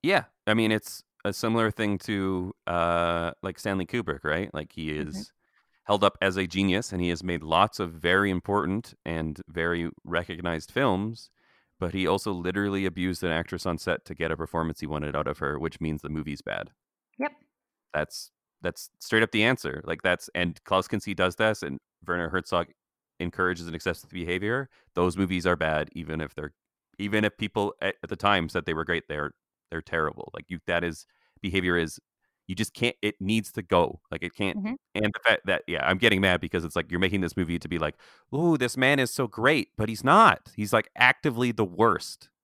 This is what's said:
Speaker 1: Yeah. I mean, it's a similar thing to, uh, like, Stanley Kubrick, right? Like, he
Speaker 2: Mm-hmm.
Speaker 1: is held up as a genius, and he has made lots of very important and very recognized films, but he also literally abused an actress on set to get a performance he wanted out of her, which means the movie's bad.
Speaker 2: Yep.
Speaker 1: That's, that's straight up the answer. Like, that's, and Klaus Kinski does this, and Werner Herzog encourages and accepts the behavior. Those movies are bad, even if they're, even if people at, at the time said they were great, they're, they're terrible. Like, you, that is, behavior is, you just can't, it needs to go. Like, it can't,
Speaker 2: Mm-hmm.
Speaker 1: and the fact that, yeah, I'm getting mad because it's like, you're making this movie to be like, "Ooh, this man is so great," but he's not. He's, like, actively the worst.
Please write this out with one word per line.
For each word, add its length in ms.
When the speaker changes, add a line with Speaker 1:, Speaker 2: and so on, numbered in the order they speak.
Speaker 1:
Yeah. 240
I 60
mean, 180
it's 320
a 80
similar 380
thing 280
to, 540
uh, 640
like, 180
Stanley 260
Kubrick, 380
right? 300
Like, 200
he 180
Speaker 2:
Mm-hmm. 200
Speaker 1:
is 100
held 180
up 180
as 160
a 100
genius, 460
and 80
he 80
has 140
made 200
lots 360
of 140
very 380
important 600
and 440
very 420
recognized 680
films, 580
but 140
he 140
also 260
literally 520
abused 380
an 80
actress 340
on 120
set 280
to 100
get 160
a 60
performance 440
he 60
wanted 280
out 120
of 120
her, 200
which 220
means 200
the 80
movie's 320
bad. 300
Speaker 2:
Yep. 160
Speaker 1:
That's, 380
that's 280
straight 240
up 80
the 120
answer. 420
Like, 160
that's, 340
and 280
Klaus 240
Kinski 280
does 200
this, 280
and 160
Werner 220
Herzog 380
encourages 480
and 80
accepts 260
the 60
behavior. 640
Those 220
movies 280
are 100
bad, 380
even 280
if 140
they're, 180
even 260
if 120
people 440
at, 220
at 60
the 60
time 340
said 160
they 80
were 120
great, 220
they're, 240
they're 100
terrible. 520
Like, 160
you, 180
that 160
is, 220
behavior 360
is, 220
you 80
just 180
can't, 280
it 200
needs 320
to 80
go. 400
Like, 120
it 120
can't, 220
Speaker 2:
Mm-hmm. 160
Speaker 1:
and 100
the 200
fact 200
that, 220
yeah, 200
I'm 100
getting 240
mad 200
because 240
it's 100
like, 160
you're 80
making 220
this 160
movie 200
to 100
be 120
like, 160
"Ooh, 220
this 200
man 220
is 120
so 160
great," 480
but 140
he's 140
not. 520
He's, 160
like, 240
actively 560
the 140
worst. 640